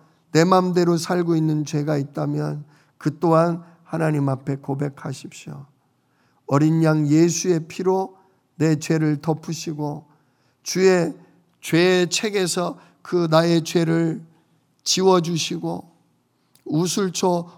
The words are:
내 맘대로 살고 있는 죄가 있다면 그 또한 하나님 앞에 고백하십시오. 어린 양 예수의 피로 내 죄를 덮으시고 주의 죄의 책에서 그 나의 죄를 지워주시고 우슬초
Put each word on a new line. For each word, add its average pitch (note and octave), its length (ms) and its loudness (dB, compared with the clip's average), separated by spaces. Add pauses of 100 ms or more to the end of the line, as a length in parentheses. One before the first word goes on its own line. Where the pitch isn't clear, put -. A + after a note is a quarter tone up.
(320)
내 D#3 120 6
맘대로 F3+ 540 4
살고 E3+ 380 -2
있는 D#3 280 0
죄가 D3 340 -4
있다면 D3 680 -6 (320)
그 D#3 220 -6
또한 E3+ 440 2 (200)
하나님 D3+ 460 -2
앞에 C3+ 260 -4
고백하십시오. C#3 1120 -10 (800)
어린 D#3 360 2
양 D#3 240 2
예수의 E3 600 0
피로 F#3+ 500 -4 (380)
내 D#3 220 2
죄를 D#3 400 -2
덮으시고 D3+ 920 -8 (560)
주의 F#3 500 2 (480)
죄의 F3+ 480 2
책에서 F#3 680 -4 (240)
그 F3 280 -2
나의 E3 340 4
죄를 E3 600 0 (600)
지워주시고 F3 1120 0 (680)
우슬초 F3 920 -2